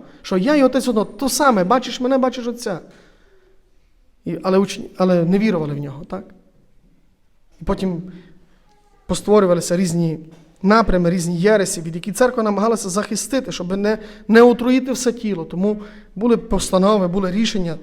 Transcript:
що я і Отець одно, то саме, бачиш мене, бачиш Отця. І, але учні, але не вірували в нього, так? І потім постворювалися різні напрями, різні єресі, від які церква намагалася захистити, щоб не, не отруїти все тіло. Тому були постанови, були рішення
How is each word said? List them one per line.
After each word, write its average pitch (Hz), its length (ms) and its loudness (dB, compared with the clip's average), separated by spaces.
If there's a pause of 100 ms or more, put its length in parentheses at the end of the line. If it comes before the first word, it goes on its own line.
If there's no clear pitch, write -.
(220)
що 190 160 -4
я 269 180 0
і 285 60 4
Отець 254 260 2
одно, 214 160 0
то - 240 -6
саме, 247 360 2
бачиш 247 360 -2
мене, 262 180 0
бачиш 254 280 -2
Отця. 226 320 -8 (1500)
І, 170 160 -8
але 190 160 2
учні, 196 380 -4
але 180 280 2
не 180 140 2
вірували 175 360 0
в 143 40 -8
нього, 143 260 -12
так? 190 200 -12 (1400)
І 170 40 -16
потім 190 380 -2 (1040)
постворювалися 180 680 2
різні 170 420 0 (440)
напрями, 190 480 4
різні 175 260 -2
єресі, 190 440 2
від 160 140 -10
які 175 180 -8
церква 247 300 0
намагалася 208 460 -2
захистити, 208 640 -4
щоб 180 240 -6
не, 208 220 -2 (300)
не 226 140 10
отруїти 247 500 4
все 233 200 -2
тіло. 202 320 -6
Тому 190 320 -2 (380)
були 226 220 2
постанови, 196 720 0
були 185 220 -2
рішення 185 520 -2